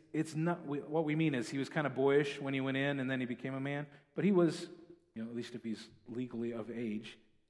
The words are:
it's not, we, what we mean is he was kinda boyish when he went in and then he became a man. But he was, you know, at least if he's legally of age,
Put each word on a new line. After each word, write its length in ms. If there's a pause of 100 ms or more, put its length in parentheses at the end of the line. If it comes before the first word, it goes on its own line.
(120)
it's 220
not, 320
we, 120
what 260
we 100
mean 200
is 140
he 100
was 100
kinda 220
boyish 500
when 140
he 60
went 160
in 240
and 100
then 100
he 60
became 280
a 60
man. 260 (300)
But 80
he 80
was, 360 (460)
you 80
know, 80
at 60
least 180
if 80
he's 260 (200)
legally 440
of 200
age, 460 (320)